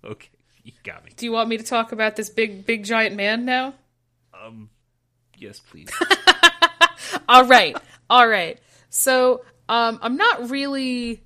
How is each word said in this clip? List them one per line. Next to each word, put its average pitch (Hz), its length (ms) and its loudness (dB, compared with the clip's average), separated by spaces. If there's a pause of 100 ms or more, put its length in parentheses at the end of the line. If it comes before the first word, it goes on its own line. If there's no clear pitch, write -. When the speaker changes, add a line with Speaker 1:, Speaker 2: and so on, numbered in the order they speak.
Speaker 1:
Okay, - 240 -18 (340)
you 110 100 -20 (120)
got - 200 -16
me. - 120 -20
Speaker 2:
Do 240 100 -10
you 226 60 -4
want 226 160 -2
me 226 80 -4
to 226 80 -12
talk 226 260 -4
about 214 240 -2
this 214 160 -8
big, 202 340 -4
big 226 200 -4
giant 220 320 -2
man 214 280 -4
now? 254 300 -4 (640)
Speaker 1:
Um, 110 300 -20 (680)
yes, 101 220 -20
please. - 300 -20 (720)
Speaker 2:
<laughs> - 680 -2
All 254 180 8
right. 214 300 6 (320)
All 240 200 6
right. 185 300 -4 (320)
So, 254 540 0 (240)
um, 226 320 -2
I'm 247 160 -4
not 349 340 0
really 262 760 -6